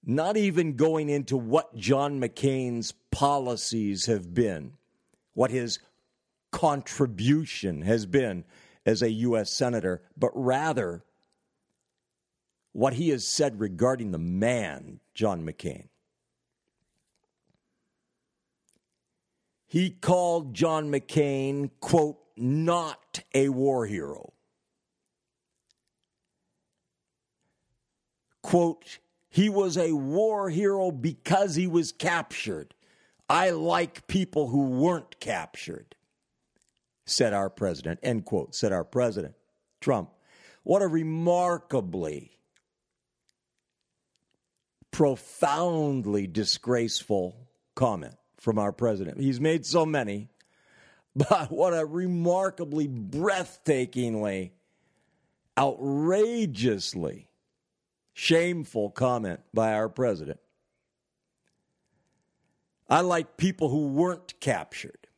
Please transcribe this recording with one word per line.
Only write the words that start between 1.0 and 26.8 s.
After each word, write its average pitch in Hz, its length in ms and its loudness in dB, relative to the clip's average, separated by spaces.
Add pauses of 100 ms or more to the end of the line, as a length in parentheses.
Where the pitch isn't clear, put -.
into 139 280 -2
what 123 380 0
John 135 440 2
McCain's 123 720 -2 (180)
policies 113 960 0
have 92 260 0
been, 87 400 0 (640)
what 123 160 2
his 120 280 -4 (720)
contribution 127 1300 0
has 107 220 2
been 95 400 -2 (380)
as 113 200 2
a 113 80 2
U 113 260 0
S 101 160 -2
senator, 107 480 -2 (140)
but 131 180 0
rather 127 680 -2 (1700)
what 113 220 0
he 160 160 0
has 127 180 -2
said 127 320 -2
regarding 110 520 0
the 85 60 -4
man, 87 840 -2 (120)
John 95 320 -2
McCain. 78 440 -10 (3750)
He 180 240 2
called 175 640 2
John 156 360 2
McCain, 139 840 0 (100)
quote, 151 360 2 (200)
"not 156 840 -2 (140)
a 135 160 4
war 131 360 2
hero." 80 460 -8 (4000)